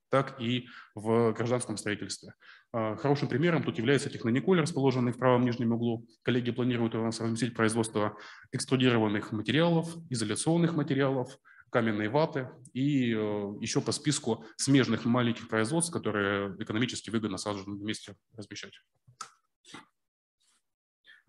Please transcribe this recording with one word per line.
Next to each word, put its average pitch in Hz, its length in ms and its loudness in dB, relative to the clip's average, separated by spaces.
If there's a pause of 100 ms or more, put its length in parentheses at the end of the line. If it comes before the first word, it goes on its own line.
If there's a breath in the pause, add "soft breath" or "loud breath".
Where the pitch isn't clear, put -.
так 135 320 0
и 120 280 -2 (260 loud breath)
в 113 380 2
гражданском 117 440 -2
строительстве. - 580 -6 (380 loud breath)
А, 110 220 -2
хорошим 139 320 0
примером 143 380 2
тут - 140 -4
является 131 300 2
Технониколь, 135 520 2
расположенный 127 500 2
в 117 80 -6
правом 123 260 4
нижнем 117 280 0
углу. 117 340 -2 (160)
Коллеги 120 300 0
планируют 120 420 0
у 110 80 0
нас 113 180 -2
разместить 117 360 -2
производство 110 600 0 (360 loud breath)
экструдированных 117 800 2
материалов, 160 640 0 (140)
изоляционных 156 640 0
материалов, 135 600 0 (360 loud breath)
каменной 107 360 2
ваты 143 400 0 (240)
и, 131 420 0
э, 104 460 -2
еще 113 200 -2
по 113 120 0
списку - 520 -2 (120 loud breath)
смежных 120 480 4
маленьких 120 440 0
производств, 120 440 0
которые 101 640 -2
экономически 110 520 -4
выгодно 107 280 -2
сразу 101 220 -4
же 98 100 -10
на 101 140 -8
месте 107 320 -8 (200)
размещать. 107 360 -14 (2500 loud breath)